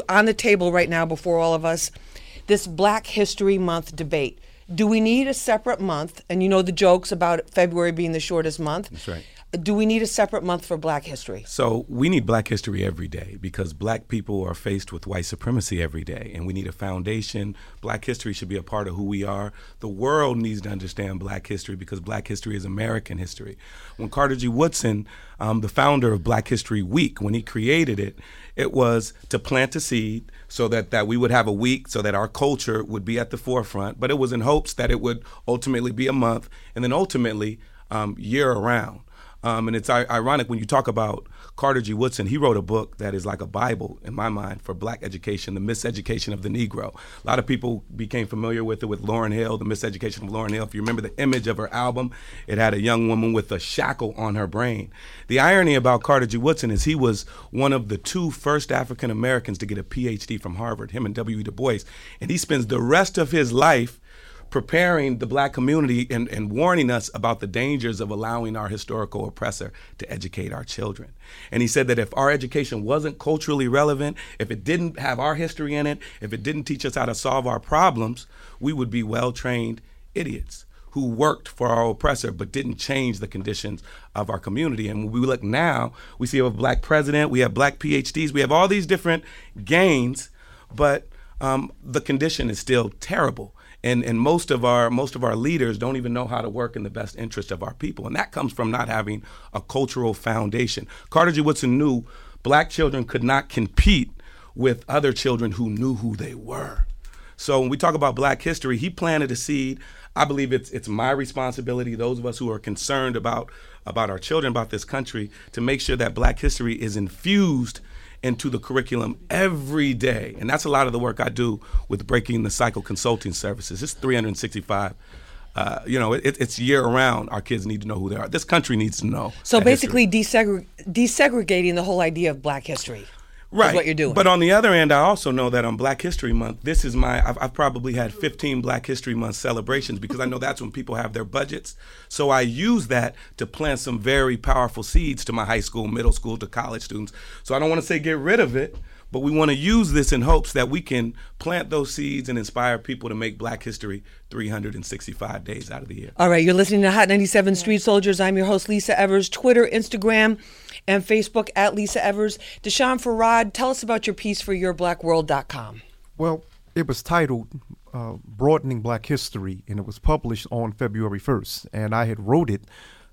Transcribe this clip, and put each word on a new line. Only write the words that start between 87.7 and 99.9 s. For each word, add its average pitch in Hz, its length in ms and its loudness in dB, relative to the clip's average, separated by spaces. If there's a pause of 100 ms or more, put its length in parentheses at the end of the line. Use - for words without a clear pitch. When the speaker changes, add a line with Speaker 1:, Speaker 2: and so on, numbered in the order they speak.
Speaker 2:
P 147 180 0
H 131 180 -2
Ds, 151 200 -2
we 143 80 4
have 131 100 2
all 175 160 6
these 196 200 0
different 170 360 2 (400)
gains, 143 680 2 (420)
but, 143 340 2 (320)
um, 135 320 0 (120)
the 139 180 -4
condition 139 480 -2
is 104 80 -4
still 120 320 0 (100)
terrible. 151 540 -4 (300)
And, 120 200 2
and 117 160 0
most 156 300 2
of 123 160 2
our, 120 240 4
most 123 260 -2
of 127 80 -4
our 113 120 0
leaders 120 420 0
don't 127 200 -4
even 123 140 -4
know 123 140 -4
how 117 160 -4
to 113 80 -6
work 117 260 -6
in 113 60 -8
the 101 80 -8
best 107 260 -10
interest 107 360 -8
of 87 100 -6
our 110 140 -8
people. - 320 -8
And 123 80 -6
that - 160 -2
comes 127 200 -4
from 113 200 -2
not 120 180 -2
having 107 320 -4 (320)
a 104 80 -6
cultural 127 540 -2